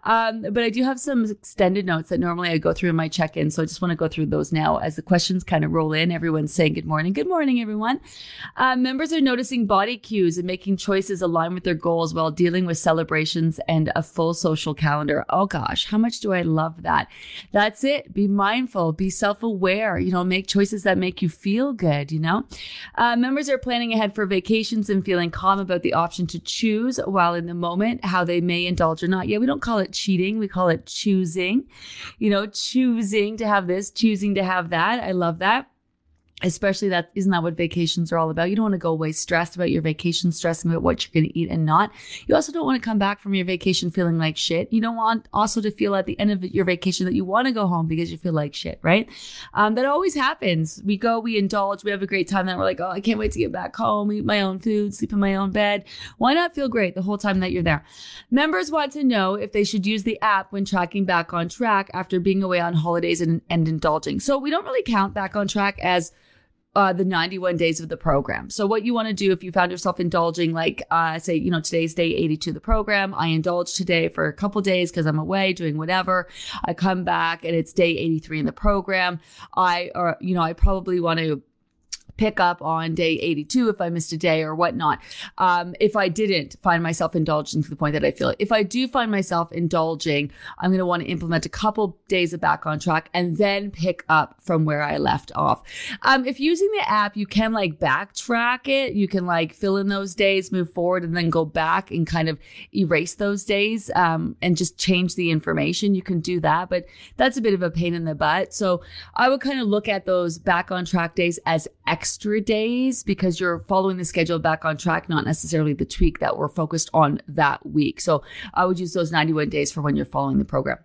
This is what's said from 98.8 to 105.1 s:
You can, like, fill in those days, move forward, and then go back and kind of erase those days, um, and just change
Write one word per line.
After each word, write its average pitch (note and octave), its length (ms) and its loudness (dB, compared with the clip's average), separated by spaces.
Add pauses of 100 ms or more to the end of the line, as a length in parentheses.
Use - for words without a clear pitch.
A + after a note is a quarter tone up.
You G3+ 160 2
can, F#3 160 -2
like, E3 300 0
fill G3 240 0
in G3 100 0
those G3 260 -4
days, G3 380 2
move F3+ 180 0
forward, F3+ 340 0
and E3+ 120 -2
then E3+ 140 2
go D#3+ 160 2
back E3 440 0
and E3 160 0
kind D#3+ 220 0
of D3+ 100 -4 (360)
erase E3+ 400 2
those G3+ 300 -2
days, G#3 500 0
um, E3 480 2
and F3 160 2
just - 180 -2
change F3+ 380 0